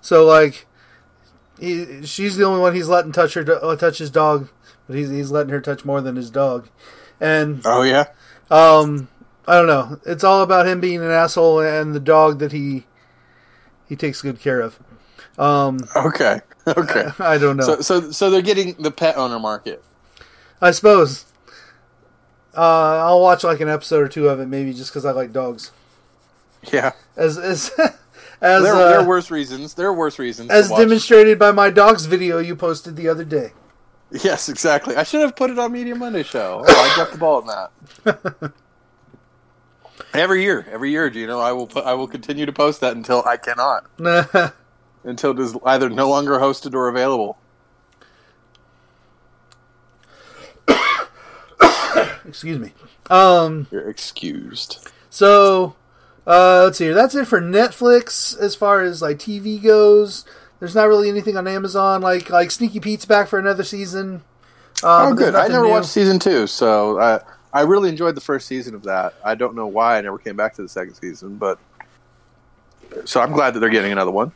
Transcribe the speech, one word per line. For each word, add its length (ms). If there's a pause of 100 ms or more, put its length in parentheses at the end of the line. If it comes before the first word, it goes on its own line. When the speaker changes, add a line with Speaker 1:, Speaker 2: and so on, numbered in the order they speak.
Speaker 1:
So, 240
like, 400 (920)
he, 480
she's 300
the 80
only 160
one 160
he's 140
letting 240
touch 220
her 100
do-, 80
uh, 240
touch 220
his 100
dog, 400 (360)
but 120
he's, 120
he's 220
letting 220
her 80
touch 240
more 160
than 160
his 120
dog. 380 (540)
And 420
Speaker 2:
Oh, 200
yeah? 240 (440)
Speaker 1:
um, 560 (400)
I 80
don't 120
know. 380
It's 200
all 160
about 260
him 140
being 200
an 100
asshole 500
and 340
the 60
dog 380
that 120
he, 340 (1000)
he 80
takes 260
good 200
care 180
of. 180 (600)
Um, 420 (160)
Speaker 2:
Okay. 500
<laughs> 220
Okay. 400 (120)
Speaker 1:
I, 160
I 40
don't 180
know. 60
Speaker 2:
So, 180
so, 300
so 180
they're 120
getting 380
the 120
pet 260
owner 220
market. 440 (760)
Speaker 1:
I 100
suppose. 540 (1300)
Uh, 60 (420)
I'll 160
watch, 240
like, 160
an 80
episode 360
or 40
two 220
of 100
it, 60
maybe, 280
just 200
'cause 120
I 60
like 220
dogs. 380 (1000)
Speaker 2:
Yeah. 200 (260)
Speaker 1:
As, 220
as, 360
<laughs> 680
as, 220
Speaker 2:
There, 120
Speaker 1:
uh, 140
Speaker 2:
there 100
are 80
worse 240
reasons. 420
There 140
are 60
worse 260
reasons 320
Speaker 1:
as 160
Speaker 2:
to 60
watch. 80
Speaker 1:
demonstrated 580
by 120
my 200
dogs 340
video 320
you 180
posted 400
the 140
other 160
day. 280 (580)
Speaker 2:
Yes, 380
exactly. 460
I 80
should 180
have 140
put 140
it 80
on 140
Media 240
Monday 280
show. 420
Oh, 260
I 40
dropped 180
the 40
ball 240
on 280 (360)
that. 480
Speaker 1:
<laughs> 1600
Speaker 2:
Every 300
year, 280
every 200
year, 180
Gino, 300
I 140
will 140
put, 180
I 100
will 120
continue 380
to 80
post 280
that 140
until 300
I 120
cannot. 480 (120)
Speaker 1:
<laughs> 560 (500)
Speaker 2:
until 280
it 80
is 160 (100)
either 240
no 200
longer 300
hosted 340
or 140
available. 500 (3250)
Speaker 1:
<coughs> 1600
Excuse 340
me. 120 (380)
Um, 640
Speaker 2:
You're 180
excused. 1000 (200)
Speaker 1:
so, 680 (500)
uh, 400
let's 120
see 80
here. 80
That's 220
it 120
for 140
Netflix 1000
as 160
far 260
as, 200
like, 180
T 200
V 200
goes. 680 (340)
There's 160
not 120
really 220
anything 280
on 100
Amazon. 540
Like, 280
like, 220
Sneaky 280
Pete's 260
back 220
for 100
another 260
season. 520
Um, 60 (600)
Speaker 2:
Oh, 240
Speaker 1:
there's 120
Speaker 2:
good. 160
I 40
Speaker 1:
nothing 140
Speaker 2:
never 120
Speaker 1:
new. 60
Speaker 2:
watched 180
season 300
two, 280
so 520
I, 200 (320)
I 100
really 280
enjoyed 260
the 60
first 260
season 260
of 100
that. 300 (100)
I 120
don't 200
know 120
why 300
I 40
never 160
came 200
back 180
to 60
the 80
second 260
season, 420
but 220 (1500)
so 160
I'm 120
glad 200
that 60
they're 100
getting 220
another 200
one. 240